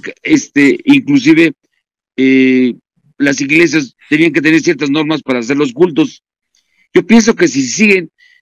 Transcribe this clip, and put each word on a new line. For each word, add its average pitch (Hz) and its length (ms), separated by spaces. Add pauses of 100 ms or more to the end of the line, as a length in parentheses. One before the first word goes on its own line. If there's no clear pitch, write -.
(220)
este, 143 600
inclusive, 143 680 (640)
eh, 131 580 (440)
las 139 220
iglesias 147 540 (140)
tenían 156 240
que 147 100
tener 156 180
ciertas 143 300
normas 151 320
para 127 180
hacer 120 160
los 143 160
cultos. 151 500 (720)
Yo 170 120
pienso 220 300
que 180 120
si 135 140
siguen 185 480 (320)